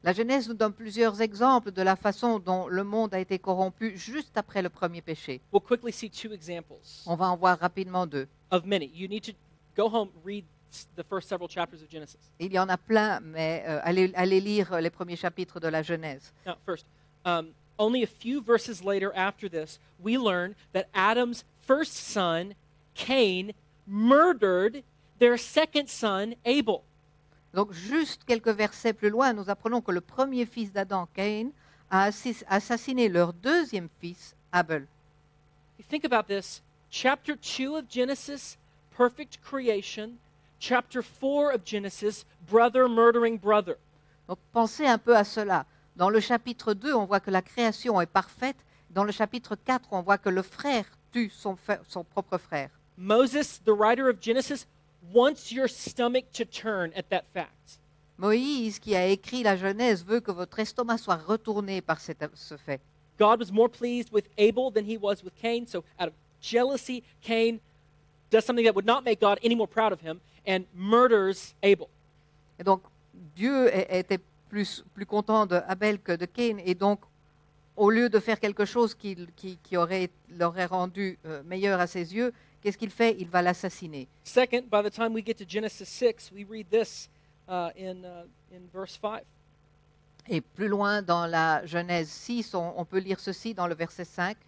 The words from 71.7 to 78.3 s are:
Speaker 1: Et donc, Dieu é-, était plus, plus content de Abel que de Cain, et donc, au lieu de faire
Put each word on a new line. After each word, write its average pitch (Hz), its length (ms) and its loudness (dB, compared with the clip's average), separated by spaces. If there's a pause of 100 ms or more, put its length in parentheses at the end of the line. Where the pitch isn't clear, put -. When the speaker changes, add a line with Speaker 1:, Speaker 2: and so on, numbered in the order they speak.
Speaker 1:
Et 175 40 -14
donc, 185 180 4 (540)
Dieu 254 380 2
é-, 185 260 0
était 185 200 -2 (300)
plus, 202 340 -6 (100)
plus 196 140 -12
content 214 400 0
de 175 80 0 (120)
Abel 202 320 -2
que - 160 -6
de 170 100 -6
Cain, 233 380 -2
et 180 120 0
donc, 202 240 2 (760)
au 208 140 6
lieu 233 200 4
de 214 100 4
faire 220 200 0